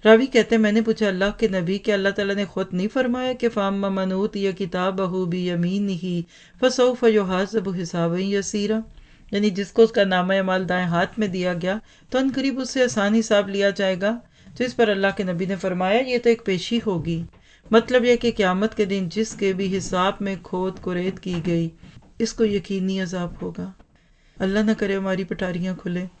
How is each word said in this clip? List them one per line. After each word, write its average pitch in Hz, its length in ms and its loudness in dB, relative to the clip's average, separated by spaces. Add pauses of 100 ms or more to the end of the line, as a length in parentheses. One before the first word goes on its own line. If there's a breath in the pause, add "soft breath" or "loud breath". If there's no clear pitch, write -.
रावी 226 220 8
कहते 233 280 2
हैं, 226 80 4
मैंने 214 200 4
पूछा, 220 260 0
"अल्लाह 190 240 0
के 220 180 0
नबी, 190 300 -2
क्या 214 140 0
अल्लाह 196 180 0
ताला 196 220 -2
ने 202 120 -2
खुद 190 260 -6
नहीं 180 180 -2
फरमाया 254 440 -2
कि 247 160 -2
फ़अम्मा 196 400 -2
मन 190 240 -2
ऊतिया 196 400 -2
किताबहु 185 760 -2
बियमीनिही 180 880 -2 (440 loud breath)
फसौफ 254 460 2
युहासबु 196 680 2
हिसाबन 170 480 -2 (100)
यसीरा?" 202 520 -2 (500 soft breath)
यानी 208 200 2
जिसको 196 320 4
उसका 220 220 2
नामा 185 320 2
अमाल 190 280 0
दाएं 180 200 0
हाथ 175 320 0
में 214 140 0
दिया 180 240 0
गया 180 240 -2 (320 soft breath)
तो 247 60 2
अनकरीब 262 400 0
उससे 262 260 -2
आसान 214 300 0
हिसाब 214 340 2
लिया 196 240 0
जाएगा। 190 380 0 (380 loud breath)
तो - 160 -4
इस 254 100 -4
पर 233 140 4
अल्लाह 196 240 2
के 196 120 -4
नबी 180 220 -2
ने 190 120 -4
फरमाया, 185 440 0
"ये 254 160 0
तो 240 120 4
एक 226 160 2
पेशी 190 340 -2
होगी।" 165 420 -4 (480 soft breath)
मतलब 233 340 4
यह 240 140 6
कि 240 140 0
क़यामत 196 420 0
के 208 120 0
दिन 190 240 -2
जिसके 202 440 -2
भी 190 140 -2
हिसाब 190 540 -2
में 196 200 -4
खोद 185 380 -4
कुरेद 185 400 -4
की 175 220 -6
गई, 170 280 0 (500 loud breath)
इसको 226 260 0
यकीनी 190 540 -2
अजाब 175 420 -6
होगा। 180 300 -10 (640 soft breath)
अल्लाह 196 280 0
ना 214 120 4
करे 196 200 -2
हमारी 190 300 -2
पटारियाँ 180 500 -4
खुलें 180 320 -6 (120)